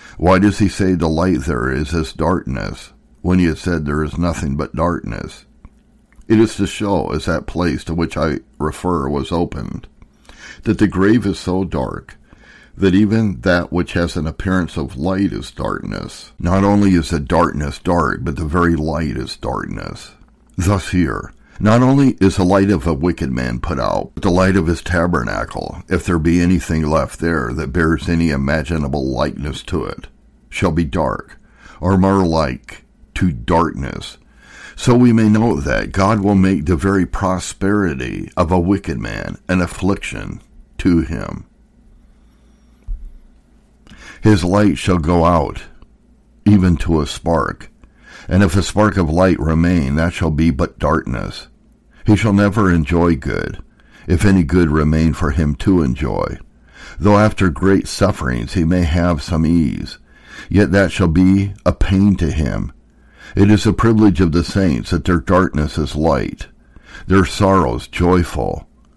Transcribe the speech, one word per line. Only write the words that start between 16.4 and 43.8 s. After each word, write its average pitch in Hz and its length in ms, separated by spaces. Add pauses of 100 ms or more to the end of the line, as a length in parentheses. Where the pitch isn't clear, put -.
only 101 320
is 82 160
the 82 80
darkness 73 640
dark, 85 420
but 69 140
the - 80
very 85 320
light 78 400
is 65 200
darkness. - 760 (440)
Thus 92 340
here, 69 420 (260)
not 113 240
only 135 380
is 95 160
the 95 80
light 98 260
of 85 160
a 82 80
wicked 76 380
man 60 260
put - 220
out, 50 340
but - 80
the 95 80
light 92 260
of 82 120
his 85 140
tabernacle, 64 1080
if 90 160
there 87 140
be 85 220
anything 80 480
left 78 300
there 73 340
that 67 200
bears 82 360
any 85 220
imaginable 71 760
likeness 67 600
to 73 200
it, - 220 (420)
shall 87 240
be 82 120
dark, 69 540 (420)
or 95 180
more 98 260
like 80 600 (300)
to 90 180
darkness. 67 840 (600)
So 123 180
we 123 180
may 110 160
note 107 360
that 57 280
God 98 280
will 101 140
make 95 300
the 85 120
very 95 280
prosperity 87 1300
of 85 160
a 92 80
wicked 85 400
man 52 380 (100)
an 90 140
affliction 55 800 (380)
to 85 220
him. - 440 (2750)